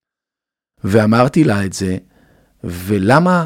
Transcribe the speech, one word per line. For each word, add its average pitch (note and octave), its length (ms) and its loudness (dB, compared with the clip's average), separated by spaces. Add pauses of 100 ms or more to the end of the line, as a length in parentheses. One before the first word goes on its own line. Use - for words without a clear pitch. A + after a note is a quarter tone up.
(840)
ואמרתי A2+ 600 2
לה G2+ 220 0
את F#2 80 -8
זה, F#2 240 -4 (680)
"ולמה, G#2+ 840 0